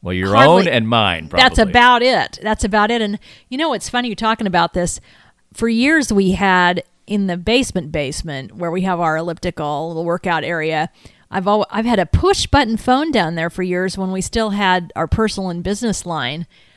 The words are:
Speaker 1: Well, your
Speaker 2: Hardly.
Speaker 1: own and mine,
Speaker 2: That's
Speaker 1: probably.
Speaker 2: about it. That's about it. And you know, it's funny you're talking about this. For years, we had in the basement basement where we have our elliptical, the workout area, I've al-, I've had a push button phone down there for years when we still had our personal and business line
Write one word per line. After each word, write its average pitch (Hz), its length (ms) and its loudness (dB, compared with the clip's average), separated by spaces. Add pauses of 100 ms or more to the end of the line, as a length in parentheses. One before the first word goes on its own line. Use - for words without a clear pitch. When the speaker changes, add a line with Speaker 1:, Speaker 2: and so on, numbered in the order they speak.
Speaker 1:
Well, 87 120 -6
your 92 200 0
Speaker 2:
Hardly. 131 200 8
Speaker 1:
own 185 140 4
and 117 200 0
mine, 95 420 0
Speaker 2:
That's 254 260 4
Speaker 1:
probably. 214 160 2
Speaker 2:
about 240 300 6
it. 240 400 0
That's 214 220 -4
about 214 260 2
it. 233 120 0
And 208 180 -4 (300)
you 254 80 -8
know, 302 160 -2
it's - 160 -8
funny 247 180 -4
you're 214 80 -6
talking 220 320 -2
about 170 260 0
this. 180 280 -4 (520)
For 226 140 -2
years, 247 460 2
we 196 180 4
had 180 520 2 (220)
in 202 220 -2
the 175 80 -2
basement 185 560 -2
basement 143 640 -6
where 170 160 -6
we 185 120 -2
have 180 160 -2
our 160 180 0
elliptical, 165 760 -4
the 160 80 -6
workout 170 440 -2
area, 160 440 -2 (400)
I've 185 180 -4
al-, 208 220 2
I've 220 160 -2
had 233 140 2
a 175 60 2
push - 420 2
button 233 300 2
phone 277 340 0
down 170 240 0
there 165 140 -2
for 185 120 -8
years 180 360 -2
when 190 140 -4
we 190 100 -4
still 220 300 -4
had 185 440 0
our 156 120 -2
personal 202 420 -2
and 170 140 -6
business 202 420 -4
line 156 420 -6 (300)